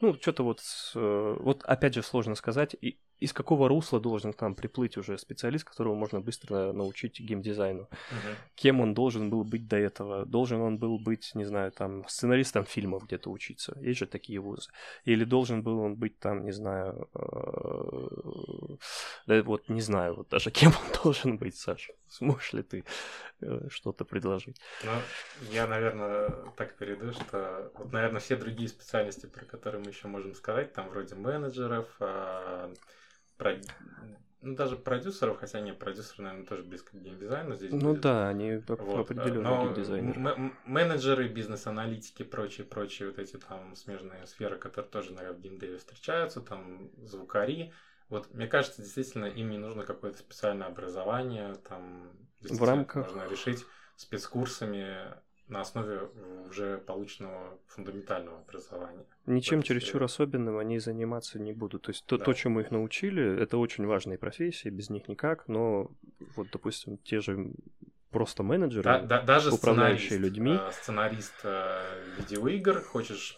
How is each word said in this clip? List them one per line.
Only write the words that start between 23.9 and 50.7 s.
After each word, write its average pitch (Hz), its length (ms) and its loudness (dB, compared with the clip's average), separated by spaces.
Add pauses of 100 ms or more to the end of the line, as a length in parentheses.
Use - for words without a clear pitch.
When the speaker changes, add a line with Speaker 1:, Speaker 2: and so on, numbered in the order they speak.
Speaker 1:
предложить? 95 540 -2 (220)
Speaker 2:
Ну, 110 100 -2 (600)
я, 113 160 2
наверное, 104 880 0
так - 200 -6
перейду, 101 360 -6
что 95 640 -6
вот, 123 160 -10
наверное, 113 280 2
все - 160 0
другие 113 340 -4
специальности, - 580 -2
про - 180 -18
которые 104 360 -8
мы 101 100 -8
ещё - 160 -14
можем 98 280 -8
сказать, 120 380 -2
там 95 160 -8
вроде 95 260 -8
менеджеров, 123 720 -2 (120)
а, 92 720 -6 (720)
про-, 95 180 2 (800)
ну, 131 140 -8
даже 131 220 0
продюсеров, 123 640 0
хотя 107 220 -6
нет, 98 180 -8
продюсеры, 104 440 -8
наверное, 95 240 -10
тоже 92 160 -8
близко 90 340 -16
к 92 40 -18
геймдизайну 104 540 -8
здесь 95 180 -8
Speaker 1:
Ну 143 200 4
Speaker 2:
будет. 147 80 0
Speaker 1:
да, 113 280 6
они 107 300 -2
по-, 113 180 -6
Speaker 2:
Вот, 104 400 0
э, 123 160 0
Speaker 1:
определённо 113 160 2
Speaker 2:
но 123 120 4
Speaker 1:
геймдизайнеры. 101 580 -2
Speaker 2:
м-, 131 100 0
м-, 131 240 -2 (120)
менеджеры, 135 640 4
бизнес-аналитики, 110 960 -6
прочие, 104 420 -6
прочие 101 440 -6
вот 95 100 -10
эти 98 180 -10
там 92 380 -16
смежные 92 520 -14
сферы, 101 300 -6
которые - 340 -10
тоже, 98 220 -8
наверное, 92 260 -10
в - 20 -18
геймдеве 92 360 -10
встречаются, 160 640 -6
там 95 500 -14 (140)
звукари. 110 680 -2 (360)
Вот, - 240 -8
мне 113 140 -4
кажется, 139 340 2
действительно, 110 440 -6
им 110 260 -4
не 104 60 -4
нужно 107 280 -6
какое-то 101 340 -8
специальное 101 480 -2
образование, 98 880 -4